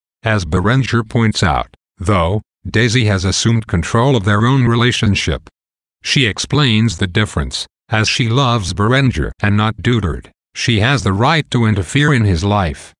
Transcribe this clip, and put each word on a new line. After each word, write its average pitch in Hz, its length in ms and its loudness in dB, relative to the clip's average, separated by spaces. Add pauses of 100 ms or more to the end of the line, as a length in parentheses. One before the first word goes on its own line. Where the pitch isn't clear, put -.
(240)
As 107 200 0
Berenger 110 600 0
points 110 400 0
out, 67 320 -2 (220)
though, 92 440 0 (280)
Daisy 110 360 0
has 98 180 0
assumed 113 440 0
control 117 480 0
of 98 100 -2
their 104 200 2
own 131 200 2
relationship. 117 840 0 (520)
She - 240 0
explains 110 720 0
the 98 100 -2
difference, 85 600 -4 (220)
as 107 200 0
she 127 180 -2
loves 117 460 0
Berenger 104 580 0 (100)
and 104 140 2
not 107 220 0
Doodad, 95 520 -2 (240)
she 113 280 0
has 127 220 2
the 101 100 0
right 131 380 0
to 120 140 0
interfere 110 480 0
in 117 120 2
his 90 180 2
life. 101 560 -2